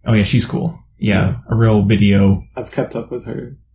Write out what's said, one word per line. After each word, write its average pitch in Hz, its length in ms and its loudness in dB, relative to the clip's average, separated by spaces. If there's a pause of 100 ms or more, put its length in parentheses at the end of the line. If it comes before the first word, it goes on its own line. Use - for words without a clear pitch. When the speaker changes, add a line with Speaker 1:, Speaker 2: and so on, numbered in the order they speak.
Speaker 1:
Oh 113 80 0
yeah, 104 100 4
she's - 220 2
cool. - 340 -6 (180)
Yeah, 101 300 0
Speaker 2:
Yeah. - 80 -2 (140)
Speaker 1:
a 117 60 -2
real 110 280 4
video. 98 600 2 (120)
Speaker 2:
I've - 160 -10
kept - 240 -6
up 113 160 -8
with 123 140 -10
her. 123 300 -12 (200)